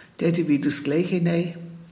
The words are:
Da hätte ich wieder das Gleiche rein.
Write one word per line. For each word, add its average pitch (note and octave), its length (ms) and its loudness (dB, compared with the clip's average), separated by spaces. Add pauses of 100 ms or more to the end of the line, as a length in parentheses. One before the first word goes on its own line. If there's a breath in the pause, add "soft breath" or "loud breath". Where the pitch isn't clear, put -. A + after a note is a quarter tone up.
(180 loud breath)
Da E3 100 0
hätte E3+ 140 2
ich D3+ 60 0
wieder C#3+ 180 2
das C#3 180 0
Gleiche F3 320 0 (100)
rein. E3+ 300 0 (360)